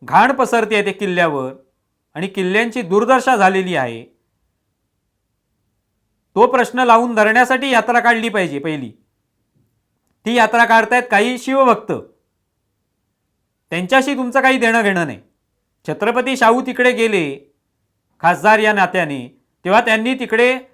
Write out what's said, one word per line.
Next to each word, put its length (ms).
घाण 280
पसरते 540
ते 60
किल्ल्यावर 600
आणि 120
किल्ल्यांची 560
दुर्दशा 540
झालेली 400
आहे. 280
तो 100
प्रश्न 320
लावून 360
धरण्यासाठी 560
यात्रा 300
काढली 280
पाहिजे 300
पहिली. 340
ती 80
यात्रा 300
काढतायत 460
काही 280
शिवभक्त, 540
त्यांच्याशी 420
तुमचं 260
काही 180
देणं 240
घेणं 240
नाही. 140
छत्रपती 480
शाहू 300
तिकडे 260
गेले 640
खासदार 380
या 140
नात्याने, 680
तेव्हा 160
त्यांनी 340
तिकडे 440